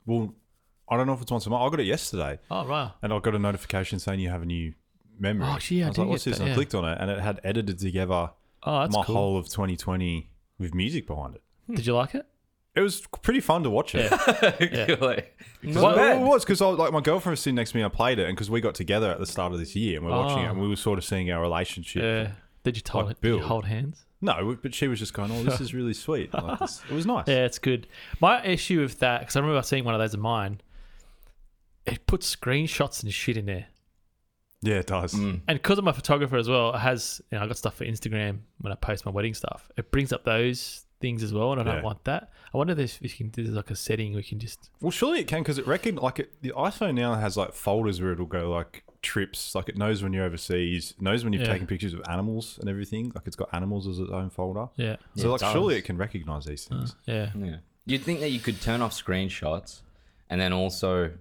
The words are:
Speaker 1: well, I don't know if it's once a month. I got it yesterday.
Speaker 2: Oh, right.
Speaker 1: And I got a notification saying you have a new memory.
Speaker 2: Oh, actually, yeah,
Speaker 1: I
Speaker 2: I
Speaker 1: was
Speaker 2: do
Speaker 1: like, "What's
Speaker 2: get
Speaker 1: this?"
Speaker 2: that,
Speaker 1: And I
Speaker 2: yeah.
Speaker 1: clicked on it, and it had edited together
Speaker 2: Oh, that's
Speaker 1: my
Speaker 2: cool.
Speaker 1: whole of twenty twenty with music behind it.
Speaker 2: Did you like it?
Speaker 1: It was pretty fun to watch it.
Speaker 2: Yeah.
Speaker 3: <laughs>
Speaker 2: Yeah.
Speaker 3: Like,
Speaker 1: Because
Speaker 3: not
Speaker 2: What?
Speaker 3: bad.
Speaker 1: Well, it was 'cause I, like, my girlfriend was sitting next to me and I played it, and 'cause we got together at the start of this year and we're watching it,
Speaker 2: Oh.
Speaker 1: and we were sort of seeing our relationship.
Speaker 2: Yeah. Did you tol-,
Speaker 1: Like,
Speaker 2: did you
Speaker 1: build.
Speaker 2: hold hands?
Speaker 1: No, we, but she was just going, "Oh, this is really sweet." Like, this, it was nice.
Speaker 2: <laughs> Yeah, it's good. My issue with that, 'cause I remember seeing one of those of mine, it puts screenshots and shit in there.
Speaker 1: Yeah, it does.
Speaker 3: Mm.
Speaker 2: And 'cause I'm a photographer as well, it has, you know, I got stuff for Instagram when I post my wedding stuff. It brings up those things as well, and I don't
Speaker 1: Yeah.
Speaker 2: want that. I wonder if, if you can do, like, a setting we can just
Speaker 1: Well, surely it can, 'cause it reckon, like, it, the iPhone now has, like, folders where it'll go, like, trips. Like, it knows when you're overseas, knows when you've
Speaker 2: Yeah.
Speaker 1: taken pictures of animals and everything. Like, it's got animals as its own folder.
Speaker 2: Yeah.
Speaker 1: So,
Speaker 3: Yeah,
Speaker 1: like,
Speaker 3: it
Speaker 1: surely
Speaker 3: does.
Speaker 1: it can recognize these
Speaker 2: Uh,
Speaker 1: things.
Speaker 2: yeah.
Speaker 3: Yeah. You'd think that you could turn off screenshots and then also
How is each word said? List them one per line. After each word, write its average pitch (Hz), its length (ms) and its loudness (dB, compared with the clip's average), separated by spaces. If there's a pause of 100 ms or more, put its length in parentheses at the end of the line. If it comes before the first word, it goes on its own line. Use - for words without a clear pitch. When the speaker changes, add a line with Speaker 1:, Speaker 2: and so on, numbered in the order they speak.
Speaker 1:
well, 113 260 0 (560)
I 117 80 2
don't 127 120 4
know 135 60 2
if 123 80 -6
it's 120 100 -4
once 113 140 0
a 104 40 -4
month. 120 160 2
I - 40 2
got 156 100 0
it 110 60 2
yesterday. 80 520 -2 (140)
Speaker 2:
Oh, 101 140 -2
right. 135 260 -4 (100)
Speaker 1:
And 107 100 -2
I 104 60 0
got 107 160 2
a 104 60 2
notification 98 580 -2
saying 95 220 -2
you 92 100 0
have 90 120 -4
a 85 40 -4
new 82 280 -4 (440)
memory. 101 300 0
Speaker 2:
Oh, 143 60 0
actually, 180 240 0
yeah, 175 60 2
Speaker 1:
I - 20 2
Speaker 2:
I 151 40 0
Speaker 1:
was 98 60 -4
Speaker 2:
do 175 60 2
Speaker 1:
like, 196 80 2
"What's 165 140 0
Speaker 2:
get 123 60 0
Speaker 1:
this?" - 80 0
Speaker 2:
that, - 60 0
Speaker 1:
And 139 40 2
I 135 40 2
Speaker 2:
yeah. - 40 0
Speaker 1:
clicked 139 200 0
on 90 80 0
it, 82 160 0
and 95 100 0
it 101 80 0
had 98 260 -2
edited 101 360 0
together 92 500 0 (340)
Speaker 2:
Oh, 147 160 2
that's 107 140 2
Speaker 1:
my 101 100 4
Speaker 2:
cool. 113 120 0
Speaker 1:
whole 101 200 2
of 87 140 -2
twenty 95 260 0
twenty 90 540 -2 (280)
with 85 160 -4
music 113 320 0
behind 71 280 -8
it. - 80 -20 (320)
Speaker 2:
Did 120 120 -2
you 123 80 2
like 120 200 2
it? 277 120 -6 (500)
Speaker 1:
It - 40 4
was 196 220 2 (200)
pretty 247 180 4
fun 165 240 2
to 123 60 2
watch - 240 0
it. 117 160 4
Speaker 2:
Yeah. - 500 4
Speaker 3:
<laughs> 175 280 2
Speaker 2:
Yeah. 165 120 6
Speaker 3:
Like, 127 360 0 (240)
Speaker 1:
Because 151 160 -4
Speaker 3:
not 170 60 8
Speaker 2:
What? 208 140 10
Speaker 3:
bad. 262 220 8
Speaker 1:
Well, 254 80 4
it - 20 6
was 277 160 8
'cause 202 180 4
I, 196 60 6
like, 160 240 4
my 156 80 4
girlfriend 170 320 2
was 143 80 -2
sitting 127 160 2
next 117 160 0
to - 60 0
me 110 40 4
and 101 100 2
I - 20 -8
played 120 260 4
it, 85 80 2
and 92 100 -2
'cause 101 120 -4
we 113 100 4
got 110 160 2
together 101 340 2
at - 80 -2
the 95 80 -2
start 90 260 -2
of 87 60 -2
this 82 160 -6
year 98 240 0
and 82 80 -4
we're 85 100 0
watching 135 280 0
it, - 20 -2
Speaker 2:
Oh. 110 60 -2
Speaker 1:
and 98 80 -2
we 101 80 0
were 101 80 0
sort 104 220 0
of 90 60 -6
seeing 92 280 -2
our 85 100 -2
relationship. 87 600 -2
Speaker 2:
Yeah. 113 300 0 (300)
Did 120 140 -2
you 107 60 -8
tol-, 101 240 -2
Speaker 1:
Like, 107 140 -6
Speaker 2:
did 113 80 2
you 113 100 4
Speaker 1:
build. - 100 -2
Speaker 2:
hold 113 160 0
hands? 117 400 -4 (160)
Speaker 1:
No, 101 260 0
we, 120 80 -2
but 123 200 -8
she 143 120 0
was 117 140 0
just 107 120 -6
going, 104 200 -4
"Oh, 117 100 -2
this 127 180 2
is 123 140 -6
really 123 200 -2
sweet." 139 380 -4
Like, - 280 -4
this, - 280 -6
it 139 60 -4
was 165 100 -2
nice. 233 200 0
Speaker 2:
<laughs> - 40 0
Yeah, 127 160 4
it's 120 140 -2
good. 123 300 0 (320)
My 190 240 6
issue 175 360 2
with 135 200 0
that, 123 260 4
'cause - 100 -8
I 139 40 6
remember 147 220 4
seeing 131 220 0
one 113 100 2
of 110 60 2
those 110 140 2
of 104 60 -2
mine, 104 400 0 (1300)
it 123 200 -2
puts - 280 2
screenshots 143 680 0
and 104 100 -4
shit 117 240 -2
in 101 100 -4
there. 95 200 -6 (960)
Speaker 1:
Yeah, 107 160 2
it 92 100 0
does. 92 280 0
Speaker 3:
Mm. 101 340 0
Speaker 2:
And 147 140 0
'cause 202 160 4
I'm 190 100 2
a 151 40 2
photographer 143 440 2
as 117 120 2
well, 120 260 2
it 120 40 -2
has, 123 420 -2 (100)
you 107 80 -4
know, 104 60 -2
I 107 40 -6
got 117 100 -6
stuff 107 160 -4
for - 100 -8
Instagram 107 540 -4 (220)
when 101 120 -6
I 95 40 -6
post - 280 -2
my 98 60 -4
wedding 104 240 -2
stuff. - 420 -8
It - 140 -6
brings 139 220 2
up - 120 -6
those 120 600 0 (160)
things 120 240 -2
as 104 100 -2
well, 113 160 2
and 135 100 0
I 113 40 0
don't 117 140 0
Speaker 1:
Yeah. - 40 -4
Speaker 2:
want 110 220 -6
that. - 260 -4 (240)
I - 20 2
wonder 160 240 2
if, 123 220 -4
if - 160 -8
you 113 100 -4
can - 20 -6
do, 117 200 -6
like, 107 220 -4
a - 40 -4
setting 107 380 -2
we 101 80 -2
can 104 160 -6
just - 320 -12 (100)
Speaker 1:
Well, 175 120 0
surely 302 260 2
it 180 80 -2
can, - 160 0
'cause 143 160 0
it 131 80 -4
reckon, 175 300 0
like, 127 240 0
it, - 220 -8
the 127 100 -4
iPhone 170 420 0
now 120 200 2
has, 107 220 0
like, 95 180 0
folders 104 460 0
where 92 120 0
it'll 87 140 -2
go, 87 260 -2
like, - 320 -6 (180)
trips. - 540 -4
Like, 95 120 -4
it 101 80 -6
knows 104 240 0
when 95 120 -2
you're 95 120 0
overseas, 87 760 -2
knows 107 240 2
when 110 80 2
you've 127 100 2
Speaker 2:
Yeah. 113 120 2
Speaker 1:
taken 92 120 -2
pictures 95 260 -2
of 87 160 -10
animals 107 520 -4
and 101 100 -4
everything. 107 460 -4
Like, - 100 -10
it's 87 80 -10
got - 180 -6
animals 95 360 -2
as 90 100 -6
its 95 140 -4
own 92 180 -4
folder. 95 460 -6
Speaker 2:
Yeah. 110 180 -2 (220)
Speaker 1:
So, - 80 -2
Speaker 3:
Yeah, 117 80 4
Speaker 1:
like, 123 100 0
Speaker 3:
it 101 80 2
Speaker 1:
surely 165 240 2
Speaker 3:
does. 95 80 0
Speaker 1:
it - 40 -12
can 92 100 -4
recognize 80 480 -6
these 73 260 -10
Speaker 2:
Uh, 123 60 -4
Speaker 1:
things. 123 180 -6 (120)
Speaker 2:
yeah. 107 300 -4
Speaker 3:
Yeah. 92 200 -6 (280)
You'd 135 180 -2
think 165 180 -2
that 151 100 -2
you 127 80 -2
could 110 220 -2
turn 117 200 0
off 117 120 0
screenshots 92 880 -4 (500)
and 90 100 0
then 92 120 2
also 92 680 0